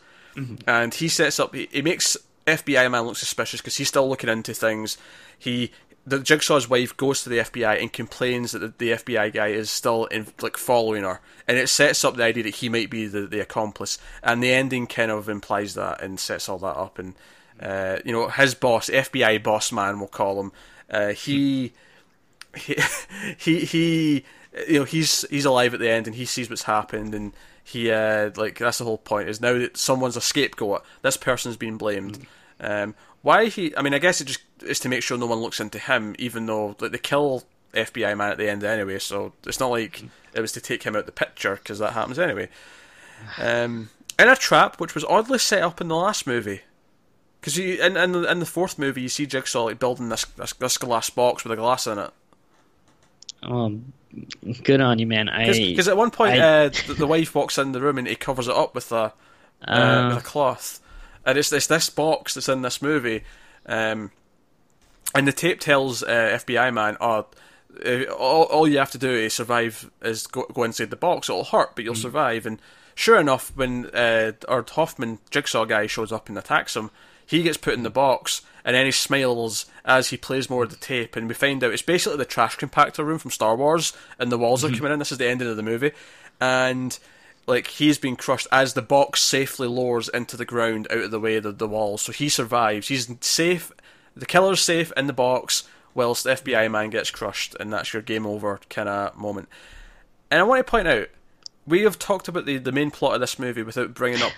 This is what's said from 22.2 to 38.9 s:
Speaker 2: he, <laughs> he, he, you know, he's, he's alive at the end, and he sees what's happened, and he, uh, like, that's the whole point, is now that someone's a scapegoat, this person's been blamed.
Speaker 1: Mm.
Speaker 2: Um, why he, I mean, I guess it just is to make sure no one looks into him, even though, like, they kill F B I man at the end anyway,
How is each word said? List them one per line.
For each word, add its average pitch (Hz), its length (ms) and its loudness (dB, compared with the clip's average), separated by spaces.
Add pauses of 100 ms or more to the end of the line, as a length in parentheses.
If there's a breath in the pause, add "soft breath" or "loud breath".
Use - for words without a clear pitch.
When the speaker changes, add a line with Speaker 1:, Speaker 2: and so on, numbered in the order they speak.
Speaker 2:
he, 147 200 -8 (320)
<laughs> 202 300 -12
he, 165 240 2
he, 160 640 0 (420 loud breath)
you 151 120 4
know, 135 40 2
he's, 156 460 0
he's 143 160 -2
alive 123 280 4
at 123 60 -8
the 113 100 0
end, 113 160 2
and 110 100 -10
he 123 100 -10
sees 120 240 -6
what's 110 140 -8
happened, 107 520 -2
and 104 180 -8 (300 soft breath)
he, 117 260 -4
uh, 107 460 2
like, 107 240 -4
that's 117 200 0
the 127 40 -6
whole 110 160 -2
point, 104 300 -4
is 110 120 -8
now 123 160 2
that 123 200 -4
someone's 127 400 0
a 117 40 -6
scapegoat, 113 600 0 (180 soft breath)
this 131 160 0
person's 123 400 -2
been 110 200 -6
blamed. 104 500 -4 (320 soft breath)
Speaker 1:
Mm. 104 240 -4
Speaker 2:
Um, 104 120 -8 (280 soft breath)
why 180 240 6
he, 185 280 -4
I - 60 0
mean, 139 140 2
I 139 40 2
guess 175 220 4
it 143 40 -8
just 135 160 -8 (220)
is 135 180 -4
to 131 80 -4
make 123 120 0
sure 123 160 -4
no 120 80 -2
one 117 140 0
looks - 220 -6
into 107 180 -8
him, 110 400 -2
even 117 260 -6
though, 107 340 -2
like, 117 120 -6
they 117 80 -6
kill 143 440 0 (300)
F 110 200 -2
B 110 120 -2
I 104 80 0
man 104 180 -2
at 69 60 -4
the 104 120 0
end 101 140 -4
anyway, 101 360 -2